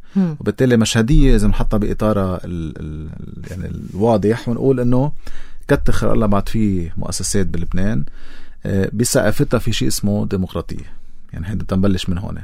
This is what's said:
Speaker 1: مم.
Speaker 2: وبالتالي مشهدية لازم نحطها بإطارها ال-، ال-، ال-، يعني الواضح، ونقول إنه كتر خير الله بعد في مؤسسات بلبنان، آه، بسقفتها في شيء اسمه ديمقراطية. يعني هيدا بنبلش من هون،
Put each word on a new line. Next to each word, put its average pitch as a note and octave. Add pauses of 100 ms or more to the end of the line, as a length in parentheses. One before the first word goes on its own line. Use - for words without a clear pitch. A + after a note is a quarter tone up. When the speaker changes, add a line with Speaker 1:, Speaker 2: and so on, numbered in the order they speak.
(160)
Speaker 1:
مم. F3
Speaker 2:
وبالتالي B2
مشهدية A#2
لازم G#2
نحطها -
بإطارها G2+
ال-، E2+
ال-، D#2 (120)
ال-، -
يعني E2+ (220)
الواضح، G#2+
ونقول B2
إنه B2 (560)
كتر C#3
خير A2
الله A2+
بعد G2+
في G2
مؤسسات F#2
بلبنان، E3+ (640)
آه، G2
بسقفتها A2+
في A2
شيء C3
اسمه G#2
ديمقراطية. F#2 (400)
يعني D#2+
هيدا F#2+
بنبلش F#2+
من F2
هون، E2